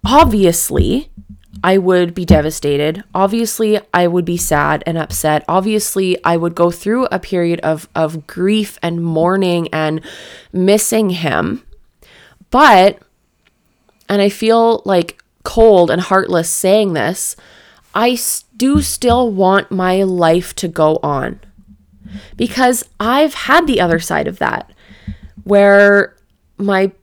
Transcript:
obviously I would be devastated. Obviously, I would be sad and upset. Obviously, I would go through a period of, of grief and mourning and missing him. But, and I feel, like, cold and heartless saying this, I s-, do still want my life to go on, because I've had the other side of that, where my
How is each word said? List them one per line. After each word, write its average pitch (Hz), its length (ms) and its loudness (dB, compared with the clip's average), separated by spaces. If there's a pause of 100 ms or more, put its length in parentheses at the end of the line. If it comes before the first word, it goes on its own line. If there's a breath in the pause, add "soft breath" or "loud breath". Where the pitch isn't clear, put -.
obviously 220 1040 2 (540)
I 190 140 2
would 180 360 0
be 180 100 -6
devastated. 156 760 -2 (100)
Obviously, 214 680 -2 (120)
I 180 140 2
would 175 180 0
be 175 120 -4
sad 147 500 -2
and 165 100 -4
upset. 156 520 -4
Obviously, 190 760 -2
I 170 120 2
would 165 180 -2
go 175 160 2
through 233 360 -2
a - 120 -4
period 170 420 -2
of, 160 360 -4
of 160 320 -4
grief 202 540 -2
and 170 200 -4
mourning 170 720 0
and 156 280 -4 (520 loud breath)
missing 208 580 0
him. 143 540 -4 (840 soft breath)
But, 226 500 6 (1080)
and 202 140 -2
I 202 60 2
feel, 226 560 0
like, 180 320 -2 (260)
cold 208 480 4
and 175 120 0
heartless 180 480 -2
saying 196 420 0
this, 156 420 -4 (600 soft breath)
I 226 160 2
s-, - 340 -6 (120)
do 277 260 0
still 247 480 0
want 190 400 0
my 185 320 0
life 180 540 0
to 180 120 -6
go 160 340 0
on, 135 380 -6 (960 loud breath)
because 247 480 -2 (160)
I've 269 320 0
had 320 340 0
the 269 140 0
other 165 200 0
side 156 280 -4
of 190 100 -10
that, - 320 -6 (760 loud breath)
where 202 680 4 (440)
my 196 340 0 (100)